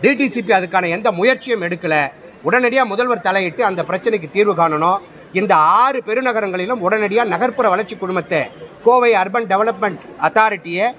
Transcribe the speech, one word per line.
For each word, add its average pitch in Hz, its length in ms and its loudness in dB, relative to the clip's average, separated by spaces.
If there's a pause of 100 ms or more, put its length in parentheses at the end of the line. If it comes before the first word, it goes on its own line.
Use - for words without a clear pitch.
டி 269 140 4
டி 262 140 0
சி 233 140 -6
பி 196 100 0
அதுக்கான 180 360 0
எந்த 208 240 -2
முயற்சியும் 233 500 0
எடுக்கல. 160 480 -2 (340)
உடனடியா 247 400 2
முதல்வர் 233 360 -2
தலையிட்டு 190 440 -2
அந்த 190 180 -2
பிரச்சனைக்கு 180 480 -4
தீர்வு 202 240 2
காணணும். 165 440 2 (340)
இந்த 190 240 2
ஆறு 226 500 4
பெருநகரங்களிலும் 214 800 -2
உடனடியா 214 360 0
நகர்ப்புற 226 440 0
வளர்ச்சி 202 280 -2
குழுமத்தை, 180 460 -2 (420)
கோவை 240 280 4
அர்பன் 202 340 0
டெவலப்மெண்ட் 196 540 -2 (200)
அத்தாரிட்டியை 196 800 0